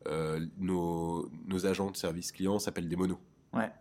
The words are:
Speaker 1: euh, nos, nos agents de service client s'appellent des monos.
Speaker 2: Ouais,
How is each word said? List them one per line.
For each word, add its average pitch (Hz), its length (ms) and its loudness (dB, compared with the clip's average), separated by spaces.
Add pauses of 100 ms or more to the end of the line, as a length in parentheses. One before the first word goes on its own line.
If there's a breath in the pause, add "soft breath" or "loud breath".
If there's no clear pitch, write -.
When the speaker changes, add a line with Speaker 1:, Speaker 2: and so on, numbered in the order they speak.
Speaker 1:
euh, 80 400 0 (100)
nos, 85 720 2 (180)
nos 92 200 0
agents 98 240 2
de 95 60 -10
service 87 340 -2
client 101 300 2
s'appellent 90 280 -2
des 87 80 0
monos. 92 220 2 (340)
Speaker 2:
Ouais, 113 160 0 (120)